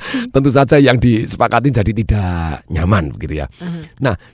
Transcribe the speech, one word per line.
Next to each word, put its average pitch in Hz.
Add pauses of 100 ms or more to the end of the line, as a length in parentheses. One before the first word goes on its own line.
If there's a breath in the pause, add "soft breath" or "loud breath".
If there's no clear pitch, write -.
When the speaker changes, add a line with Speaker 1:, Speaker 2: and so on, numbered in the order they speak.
Speaker 1:
<laughs> 247
Tentu 135
saja 135
yang 131
disepakatin 117
jadi 113
tidak 90
nyaman 85
begitu 76
ya. 71
Speaker 2:
Mhm. 170
Speaker 1:
Nah, 117 (160 soft breath)